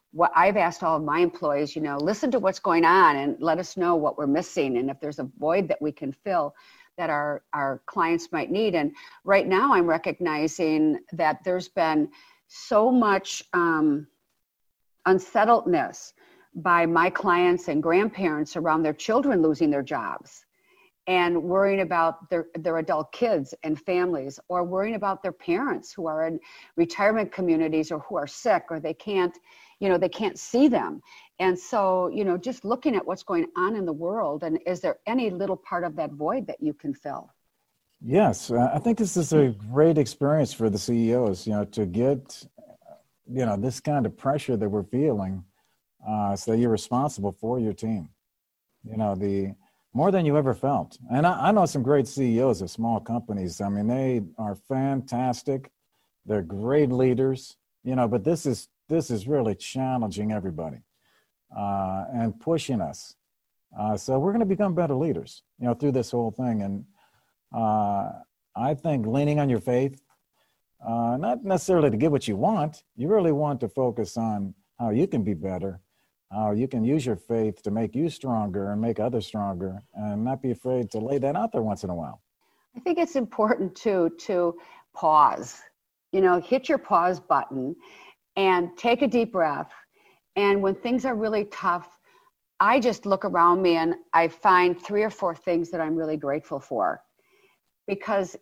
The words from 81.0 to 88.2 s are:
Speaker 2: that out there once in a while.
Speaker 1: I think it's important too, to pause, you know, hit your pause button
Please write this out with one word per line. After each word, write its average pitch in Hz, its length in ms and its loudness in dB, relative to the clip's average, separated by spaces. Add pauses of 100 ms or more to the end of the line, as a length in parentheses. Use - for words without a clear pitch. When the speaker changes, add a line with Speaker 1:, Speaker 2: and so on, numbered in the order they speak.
Speaker 2:
that 135 180 -2
out 220 160 -4
there - 100 -2
once 110 220 -4
in 95 60 -6
a 87 60 -6
while. 76 260 -10 (540)
Speaker 1:
I 247 40 -14
think 339 180 -2
it's 330 200 -2
important 214 580 0
too, 180 440 0
to 175 380 -2 (360)
pause, 151 680 2 (520)
you 381 80 2
know, 185 180 6
hit 262 300 -2
your 302 80 2
pause 180 420 0
button 135 560 -2 (640)